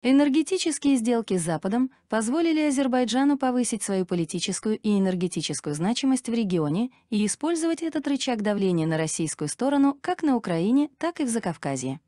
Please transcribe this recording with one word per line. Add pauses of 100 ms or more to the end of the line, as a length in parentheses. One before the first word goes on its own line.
Энергетические
сделки
с
Западом (200)
позволили
Азербайджану
повысить
свою
политическую
и
энергетическую
значимость
в
регионе (180)
и
использовать
этот
рычаг
давления
на
российскую
сторону
как
на
Украине,
так
и
в
Закавказье.